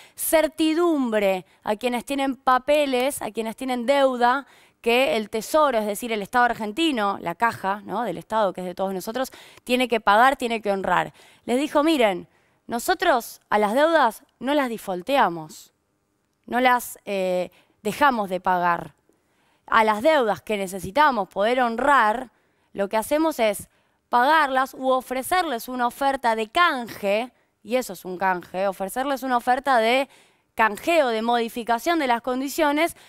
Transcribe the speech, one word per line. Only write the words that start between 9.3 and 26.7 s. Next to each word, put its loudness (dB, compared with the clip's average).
tiene 0
que 0
pagar, 4
tiene -4
que -2
honrar? 0
Les 0
dijo, 0
"Miren, 2
nosotros -2
a 2
las 0
deudas 2
no -2
las 0
defaulteamos, -2
no -2
las, 0
eh, -2
dejamos 0
de -4
pagar. -2
A 4
las 2
deudas 2
que -4
necesitamos 0
poder 0
honrar, 2
lo -4
que -2
hacemos 0
es -2
pagarlas 2
u -2
ofrecerles -2
una -2
oferta 0
de -4
canje", 0